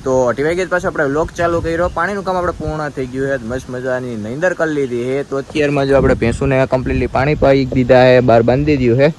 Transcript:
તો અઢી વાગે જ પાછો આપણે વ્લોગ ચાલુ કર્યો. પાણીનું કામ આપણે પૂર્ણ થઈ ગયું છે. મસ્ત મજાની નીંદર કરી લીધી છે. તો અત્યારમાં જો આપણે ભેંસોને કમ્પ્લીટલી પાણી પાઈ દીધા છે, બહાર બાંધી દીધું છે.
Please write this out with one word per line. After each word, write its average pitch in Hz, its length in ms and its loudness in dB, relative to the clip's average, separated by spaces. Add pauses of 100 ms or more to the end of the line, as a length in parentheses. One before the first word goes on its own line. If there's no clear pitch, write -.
તો 131 220 2
અઢી 120 180 -2
વાગે 180 220 -2
જ 160 40 -12
પાછો 180 180 -2
આપણે 165 160 -2
વ્લોગ 147 280 -2
ચાલુ 170 300 -2
કર્યો. 165 280 -2
પાણીનું 185 340 -4
કામ 185 120 -4
આપણે 180 160 -4
પૂર્ણ 151 380 -6
થઈ 131 160 -8
ગયું 135 340 -4
છે. 117 40 -12
મસ્ત 123 260 -8
મજાની 127 460 -6
નીંદર 131 380 -4
કરી 160 200 -2
લીધી 123 300 -4
છે. 131 200 -4
તો 135 140 -6
અત્યારમાં 143 500 -2
જો 139 100 4
આપણે 131 160 4
ભેંસોને 131 520 0
કમ્પ્લીટલી 131 420 -2
પાણી 135 280 0
પાઈ 135 300 4
દીધા 127 400 4
છે, 127 140 8
બહાર 117 220 4
બાંધી 139 360 2
દીધું 123 200 2
છે. 143 200 4